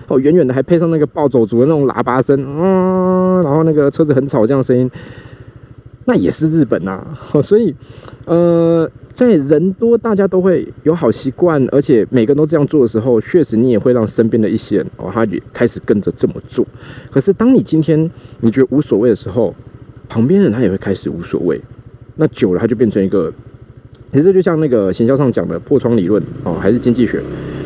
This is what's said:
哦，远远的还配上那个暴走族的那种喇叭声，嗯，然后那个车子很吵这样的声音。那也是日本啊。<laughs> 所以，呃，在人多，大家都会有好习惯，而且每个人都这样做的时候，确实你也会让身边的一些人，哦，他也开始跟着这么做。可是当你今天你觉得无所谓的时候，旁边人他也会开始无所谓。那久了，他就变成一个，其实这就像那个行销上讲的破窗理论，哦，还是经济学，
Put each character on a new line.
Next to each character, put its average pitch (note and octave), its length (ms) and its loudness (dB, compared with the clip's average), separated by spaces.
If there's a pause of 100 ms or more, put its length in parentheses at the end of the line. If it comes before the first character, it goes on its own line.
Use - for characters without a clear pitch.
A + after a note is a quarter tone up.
哦， D3+ 100 0
远 C#3 160 2
远 F3 120 4
的 B2+ 60 0
还 B2+ 120 -2
配 E3+ 160 2
上 E3 100 0
那 D#3+ 80 0
个 C#3+ 80 0
暴 D3 240 -2
走 A#2+ 160 2
族 A2+ 140 0
的 C3 80 4
那 D#3+ 40 2
种 D3 140 2
喇 A#2+ 160 -2
叭 B2+ 180 0
声， C#3 240 2
嗯， F#3 1000 0
然 C#3+ 100 0
后 D#3 80 2
那 E3 100 2
个 D3 200 2
车 E3 120 0
子 D3 120 2
很 C3 120 0
吵 A#2 200 2
这 C3+ 40 -2
样 C#3 80 2
的 C3 40 0
声 B2+ 120 0
音。 B2+ 140 0 (1160)
那 B3 100 0
也 F#2+ 160 0
是 D#3 180 -2
日 D#3 140 2
本 G2 240 -2
啊。 F#2+ 180 -8 (160)
<laughs> - 220 0
所 G3+ 140 2
以， G3+ 160 0 (520)
呃， E3+ 640 2 (240)
在 B3 180 2
人 D#3 420 2
多， A#3 240 0
大 A3 180 -2
家 G3 120 2
都 F#3 120 -2
会 F3+ 280 0 (160)
有 D3+ 120 2
好 C#3+ 160 0
习 - 200 -8
惯， D3+ 400 0
而 C#3+ 100 2
且 A#2+ 280 2
每 A#2 160 2
个 C#3+ 60 2
人 C#3 60 0
都 D#3 80 2
这 D#3 100 0
样 D3 120 0
做 D3+ 140 2
的 A#2+ 60 4
时 A2+ 120 -4
候， A#2 200 0
确 E3 240 0
实 A2+ 140 -2
你 B2+ 140 2
也 G#2+ 80 2
会 B2 120 2
让 A2+ 160 0
身 A2+ 220 0
边 A2+ 120 0
的 G#2 60 0
一 F#2+ 80 -2
些 G#2 220 -4
人， E2 100 -2 (100)
哦， - 160 -10
他 A#2 120 0
也 F2 160 -4 (100)
开 - 160 0
始 - 180 -10
跟 G#2 160 0
着 F2 140 -4
这 - 120 -2
么 - 80 -8 (120)
做。 - 180 -4 (460)
可 C#3 80 0
是 G3 140 0
当 A#3+ 200 2
你 A3+ 80 4
今 D#3+ 200 0
天 D#3+ 280 0 (320)
你 A2+ 100 2
觉 C3+ 100 0
得 B2+ 80 2
无 C#3 120 0
所 A2 180 0
谓 A#2+ 100 2
的 G#2 60 2
时 - 140 -8
候， F#2+ 240 -2 (540)
旁 A#2 200 -2
边 F#3+ 140 2
人 D3+ 100 2
他 A#2 100 -4
也 G#2 80 2
会 F#2+ 80 -2
开 G2 160 -6
始 - 160 -8
无 E2+ 140 -8
所 - 180 -6
谓。 E2+ 180 -2 (560)
那 D#3 120 0
久 F#2+ 260 -2
了， E2+ 60 -2
他 A#2 80 0
就 A#2 80 -4
变 A2+ 140 0
成 G2 140 0
一 F#2+ 60 -2
个， F2+ 220 -2 (800)
其 C3+ 80 2
实 D3+ 40 4
这 F#3+ 80 6
就 F#3 100 4
像 E3 180 0
那 D#3 100 2
个 G2 240 2
行 A#2 120 0
销 C3+ 100 2
上 C3+ 160 2
讲 F2+ 160 -2
的 E2+ 120 -6
破 - 200 0
窗 A#2 180 0
理 F2 100 0
论， G2+ 140 2 (220)
哦， F2 100 -4
还 F2 180 0
是 A#2+ 80 2
经 A#2+ 140 0
济 A#2 120 2
学， - 160 -4 (440)